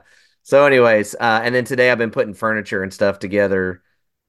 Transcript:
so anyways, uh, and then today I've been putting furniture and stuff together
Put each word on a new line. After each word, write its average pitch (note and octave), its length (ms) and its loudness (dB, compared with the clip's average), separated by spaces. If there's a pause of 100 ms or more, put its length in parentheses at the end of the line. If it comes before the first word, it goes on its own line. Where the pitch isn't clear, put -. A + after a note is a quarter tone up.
(420)
so C#3+ 240 4
anyways, A#2 500 4
uh, A2+ 280 0
and A#2+ 120 -2
then B2 80 0
today B2 280 0
I've A#2+ 60 0
been A2+ 140 -4
putting A2 220 -4
furniture G#2+ 500 -6
and G2 100 -8
stuff G2 260 -2
together F#2+ 640 -2 (480)